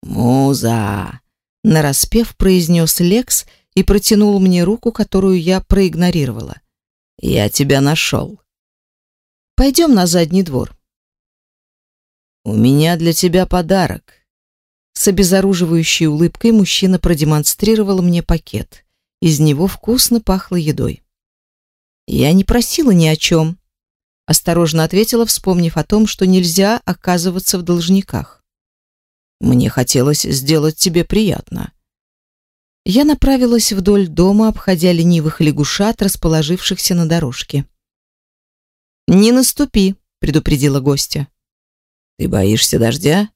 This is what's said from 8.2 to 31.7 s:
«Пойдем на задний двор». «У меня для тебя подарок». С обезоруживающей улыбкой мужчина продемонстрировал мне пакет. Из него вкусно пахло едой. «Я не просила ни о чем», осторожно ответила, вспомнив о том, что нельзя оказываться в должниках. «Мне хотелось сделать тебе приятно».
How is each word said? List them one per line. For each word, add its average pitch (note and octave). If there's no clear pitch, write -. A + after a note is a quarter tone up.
«Пойдем C#4
на F3+
задний E3+
двор». D3+
«У G#2+
меня D3
для E3
тебя F3+
подарок». F3
С -
обезоруживающей F3+
улыбкой E3+
мужчина F#3+
продемонстрировал F3+
мне F3
пакет. -
Из D#3
него D3+
вкусно A#3
пахло F#3+
едой. -
«Я C#3
не F#3+
просила B3
ни E3+
о D#3
чем», D#3+
осторожно E3
ответила, A3
вспомнив F3
о D3+
том, G#3+
что -
нельзя F#3
оказываться F3+
в F3
должниках. F3
«Мне B2
хотелось C3+
сделать D3+
тебе F3
приятно». -